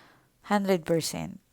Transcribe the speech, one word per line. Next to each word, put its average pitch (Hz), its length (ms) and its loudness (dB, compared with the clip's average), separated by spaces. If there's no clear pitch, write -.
Hundred 196 400 2
percent. 151 560 -2